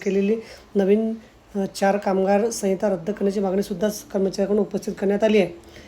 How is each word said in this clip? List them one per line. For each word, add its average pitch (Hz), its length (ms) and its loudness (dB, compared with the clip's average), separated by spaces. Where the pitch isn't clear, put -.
केलेली 202 340 2
नवीन, 214 400 2
अ, 202 40 -4
चार 196 220 2
कामगार 202 540 2
संहिता 196 380 -2
रद्द 185 220 -4
करण्याची 202 300 -2
मागणीसुद्धा 190 500 -2
स-, 165 120 -10
कर्मचाऱ्यांकडून 196 580 0
उपस्थित 202 380 -4
करण्यात 202 260 0
आली 214 140 4
आहे. 180 100 2